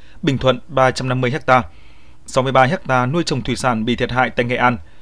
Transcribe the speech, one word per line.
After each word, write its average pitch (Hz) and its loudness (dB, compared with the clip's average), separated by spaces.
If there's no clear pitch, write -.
Bình 135 2
Thuận 131 2
ba 131 4
trăm 131 -4
năm 127 0
mươi 123 0
ha, 127 6
sáu - 0
mươi 131 0
ba 131 6
ha 127 2
nuôi 160 0
trồng 127 -2
thủy 123 -2
sản 113 -2
bị 120 0
thiệt 117 -2
hại 120 0
tại 120 0
Nghệ 123 -2
An. 123 2